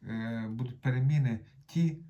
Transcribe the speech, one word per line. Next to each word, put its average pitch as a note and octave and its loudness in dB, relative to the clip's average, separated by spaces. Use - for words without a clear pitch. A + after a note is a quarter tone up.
е, A2+ -6
будуть A#2+ -6
переміни C3 2
ті, E3 0